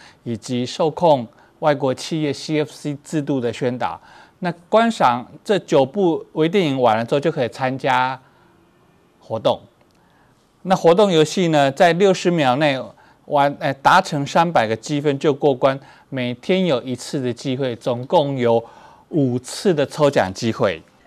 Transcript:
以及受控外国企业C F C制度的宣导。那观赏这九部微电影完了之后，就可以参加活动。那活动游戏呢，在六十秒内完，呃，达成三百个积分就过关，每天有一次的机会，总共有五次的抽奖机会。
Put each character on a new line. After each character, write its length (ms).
以 140
及 280
受 240
控 380
外 160
国 180
企 280
业 100
C 300
F 100
C 320
制 180
度 200
的 100
宣 260
导。 220
那 100
观 200
赏 400
这 160
九 260
部 460
微 160
电 180
影 140
完 160
了 80
之 100
后， 60
就 100
可 140
以 60
参 280
加 400
活 200
动。 200
那 140
活 180
动 180
游 120
戏 240
呢， 240
在 220
六 200
十 160
秒 280
内 220
完， 340
呃， 160
达 240
成 240
三 280
百 160
个 80
积 260
分 160
就 160
过 180
关， 280
每 260
天 320
有 160
一 120
次 240
的 140
机 240
会， 180
总 300
共 320
有 260
五 300
次 340
的 100
抽 280
奖 200
机 220
会。 260